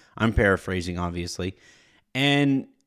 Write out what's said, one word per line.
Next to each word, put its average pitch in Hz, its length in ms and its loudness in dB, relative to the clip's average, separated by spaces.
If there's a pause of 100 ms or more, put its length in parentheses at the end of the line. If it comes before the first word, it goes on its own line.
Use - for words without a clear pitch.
(180)
I'm 110 160 0
paraphrasing, 92 640 0
obviously. 87 560 -6 (580)
And, 139 540 2 (200)